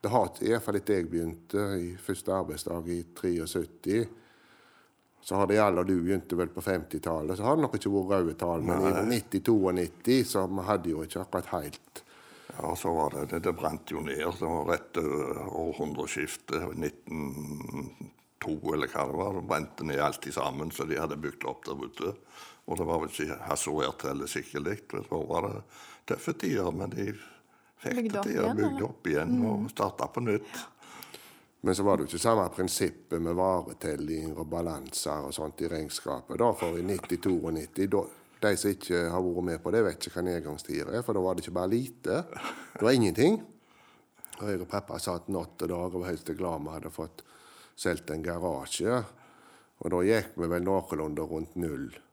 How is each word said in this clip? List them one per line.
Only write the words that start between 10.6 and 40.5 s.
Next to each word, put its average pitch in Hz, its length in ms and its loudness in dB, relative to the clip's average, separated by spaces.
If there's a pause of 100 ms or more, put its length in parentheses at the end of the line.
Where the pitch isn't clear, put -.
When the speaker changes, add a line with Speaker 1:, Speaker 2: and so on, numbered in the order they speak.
Speaker 1:
hadde 87 320 2
jo 78 80 -2
ikke 87 240 -6
akkurat - 320 -2
helt. - 420 -10 (540)
Speaker 2:
Ja, - 220 -4
så 85 180 0
var 76 160 4
det, 71 120 -4 (100)
det, 82 100 0
det 90 160 2
brant 78 320 -2
jo 80 100 -4
ned, 73 200 -4 (180)
det 87 80 -2
var 80 220 0
rett 85 320 0
over 73 480 -2 (100)
århundreskiftet, 76 1160 -4
nitten 73 1120 -6 (500)
to 90 140 -4 (180)
eller 76 160 0
hva 71 220 -2
det 69 100 -4
var, 98 160 0
det 90 140 -4
brant 78 340 -2
ned 73 160 -2
alt 71 300 0
i 71 80 -8
sammen, 71 340 -2
så - 160 -4
de 78 140 -2
hadde 76 180 -2
bygd 76 320 -6
opp - 160 -10
der 69 160 -6
ute. 87 300 -4 (580)
Og 82 80 0
det 82 80 0
var 82 160 2
vel 78 80 -4
ikke 78 380 -4
hassuert 73 580 0
heller 69 240 -4
skikkelig, 73 460 -4 (160)
men - 160 -6
så 82 180 -2
var 85 220 0
det 101 160 -8 (480)
tøffe - 260 -2
tider, 92 320 2
men - 240 -4
de 101 140 -2 (720)
fikk 247 160 -2
Speaker 3:
Bygde 220 140 0
Speaker 2:
det 202 100 0
Speaker 3:
opp 208 80 -2
Speaker 2:
til - 80 2
å - 60 -
Speaker 3:
igjen, 104 180 2
Speaker 2:
bygge 107 80 4
Speaker 3:
eller? - 220 -2
Speaker 2:
opp - 180 -10
igjen 76 320 4
og - 160 2
Speaker 3:
Mm. 107 160 -2
Speaker 2:
starte - 400 -2
på 123 80 -2
nytt. 104 420 -2 (1000)
Speaker 1:
Men 95 100 4
så 98 80 0
var 98 140 6
det - 100 2
jo 69 80 -8
ikke 82 80 -2
samme 110 320 6
prinsippet 90 640 0
med 82 140 0
varetelling 80 1040 0
og 78 80 -6
balanser 76 800 -4
og 71 80 -6
sånt 78 260 -6
i 85 140 0
regnskapet 73 640 -4
da, 117 140 6
for 85 260 0
i 87 80 -2
nitti, 92 320 0
to 95 160 4
og 82 180 2
nitti, 80 360 0
da, 98 160 4 (400)
de 101 120 6
som 101 140 2
ikke 90 280 0 (100)
har 90 160 0
vært 87 200 0
med 82 180 -2
på 87 100 0
det, 113 100 6
vet 92 220 2
ikke 87 140 -6
hva 87 80 -2
nedgangstider 76 640 -4